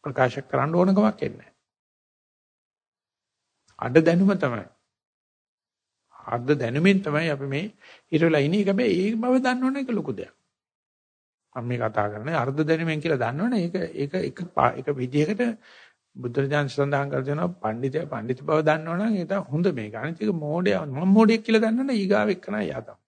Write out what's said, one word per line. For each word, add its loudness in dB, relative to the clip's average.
ප්‍රකාශ 0
කරන්න -2
ඕනකමක් 4
එන්නේ -6
නැහැ. -20
අඩ -4
දැනුම 4
තමයි. -4
අඩ -4
දැනුමින් 2
තමයි -2
අපි -4
මේ -4
ඉර 2
වෙලා 4
ඉන්නේ. 2
ඒක 2
හැබැයි 2
ඒ 0
බව 0
දන්නවනේ 0
ඒක -6
ලොකු -4
දෙයක්. -10
මම -8
මේ -4
කතා 0
කරන්නේ -6
අර්ධ 0
දැනුමින් 0
කියලා 0
දන්නවනේ. 0
ඒක, -2
ඒක -4
එක -4
පා-, 2
එක -8
විදිහකට -2
බුදුරජාණන් -2
සඳහන් 0
කර -2
දෙනවා -2
පඬිතය -4
පඬිත -6
බව 0
දන්නවනම් 0
ඒක -4
හොඳ 0
මේක. -4
අනිත් -6
එක 0
මෝඩයා, -2
මම -2
මෝඩයෙක් 6
කියලා 4
දන්නවනම් 0
ඊගාව 2
එක්කන -4
යා -4
තමයි. -20